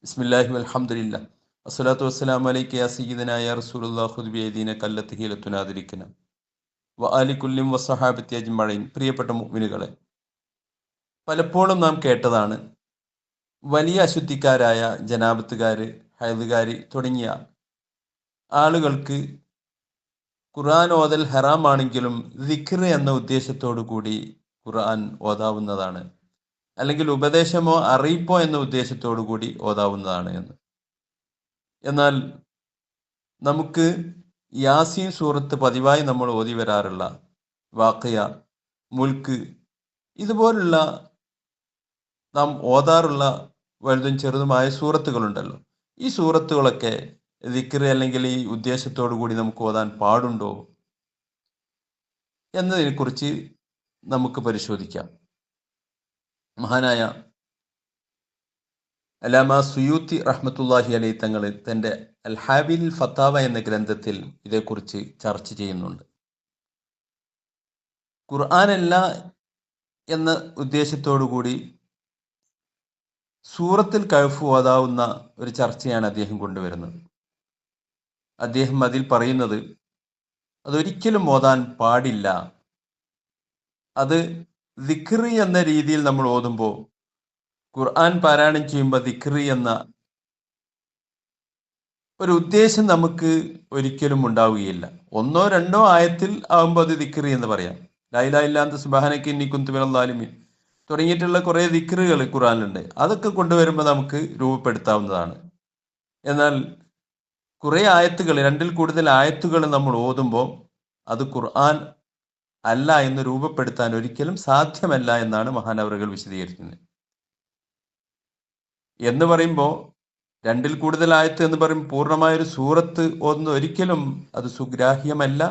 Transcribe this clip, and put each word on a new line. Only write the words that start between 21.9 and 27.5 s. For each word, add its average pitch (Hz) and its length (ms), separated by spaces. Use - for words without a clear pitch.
ദിക്ർ 151 460
എന്ന 139 240
ഉദ്ദേശത്തോടു 127 720
കൂടി 110 320
ഖുർആൻ 110 340
ഓതാവുന്നതാണ്, 104 800
അല്ലെങ്കിൽ 147 320
ഉപദേശമോ 165 640